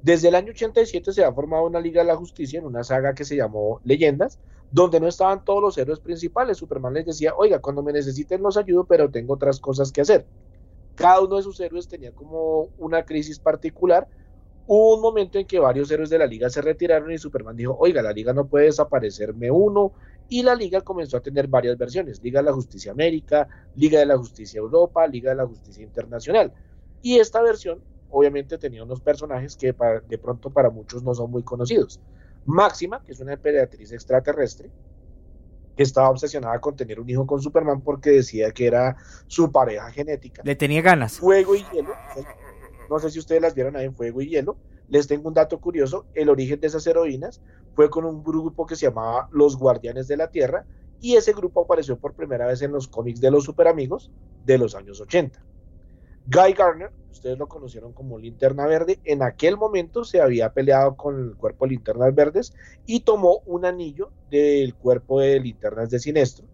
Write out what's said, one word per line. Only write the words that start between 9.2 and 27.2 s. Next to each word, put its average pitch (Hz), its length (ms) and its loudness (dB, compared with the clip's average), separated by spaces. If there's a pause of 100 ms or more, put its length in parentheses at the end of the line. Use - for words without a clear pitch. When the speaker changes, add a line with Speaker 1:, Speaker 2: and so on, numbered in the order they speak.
Speaker 1:
otras 139 260 -2
cosas 135 320 -4
que - 80 -2
hacer". 156 260 4 (680)
Cada 185 240 6
uno 196 160 0
de 196 60 -2
sus 196 180 -12
héroes 170 260 -8
tenía 139 260 -18
como 156 560 -4 (100)
una 160 260 -2
crisis 151 340 -8
particular. 165 720 0 (580)
Hubo 220 300 6
un 220 60 -6
momento 208 360 0
en 196 80 -4
que 190 120 -2
varios 139 320 2
héroes 156 180 -2
de 160 100 0
la 151 80 4
Liga 120 240 -4
se 143 120 -6
retiraron 160 500 0
y 160 60 -8
Superman 131 380 -10
dijo, 123 220 -6
"Oiga, 156 240 2
la 107 100 -2
Liga 110 200 -4
no 139 140 0
puede 143 200 4
desaparecer, 117 680 -2
me 120 160 -6
uno". 202 420 2 (360)
Y 247 140 -4
la 247 140 4
Liga 190 240 -2
comenzó 165 380 -8
a - 20 -2
tener 139 260 -4
varias 123 320 0
versiones, 127 420 -6
Liga 123 200 -2
de 147 60 0
la 147 60 2
Justicia 123 380 -8
América, 147 560 -2 (300)
Liga 151 240 4
de 143 60 6
la 139 100 4
Justicia 110 420 -10
Europa, 160 480 2
Liga 131 240 -4
de 131 60 -2
la 131 100 -2
Justicia 113 380 -20
Internacional. 120 680 -2 (500)
Y 247 160 4
esta 220 240 4